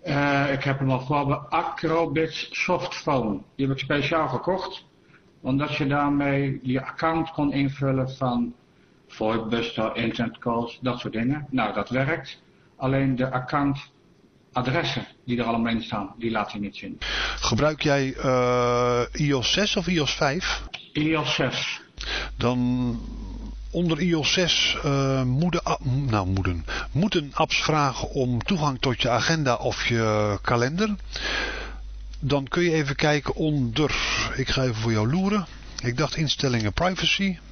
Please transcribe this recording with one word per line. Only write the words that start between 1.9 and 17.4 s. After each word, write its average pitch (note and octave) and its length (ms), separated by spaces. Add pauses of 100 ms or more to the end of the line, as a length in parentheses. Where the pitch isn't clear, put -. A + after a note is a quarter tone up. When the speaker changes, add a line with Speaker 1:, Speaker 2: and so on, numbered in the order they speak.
Speaker 1:
Softphone. B2+ 920 (160)
Die C3+ 100
heb C3+ 100
ik - 60
speciaal D3+ 460
gekocht. - 560 (560)
Omdat C#3+ 360
je D3+ 100
daarmee C#3 760
je C3 220
account E3 460
kon C#3+ 220
invullen C3+ 640
van A#2+ 380 (540)
Voicebuster, A2+ 880
internet A2+ 420
calls, A#2 440
dat B2 160
soort - 140
dingen. C3+ 380
Nou, A2+ 240
dat G2+ 140
werkt. C3+ 500 (400)
Alleen C3+ 380
de B2+ 140
accountadressen C3+ 1800 (180)
die A#2+ 140
er A#2+ 60
allemaal A#2 280
in G#2+ 100
staan, G2+ 360
die A#2 120
laat G#2+ 220
hij G#2 80
niet G2+ 160
zien. - 200 (440)